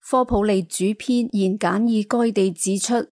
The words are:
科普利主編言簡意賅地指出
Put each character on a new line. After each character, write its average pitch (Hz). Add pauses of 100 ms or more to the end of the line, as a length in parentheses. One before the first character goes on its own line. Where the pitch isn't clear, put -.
科 254
普 220
利 202
主 180
編 240
言 196
簡 202
意 220
賅 233
地 190
指 190
出 240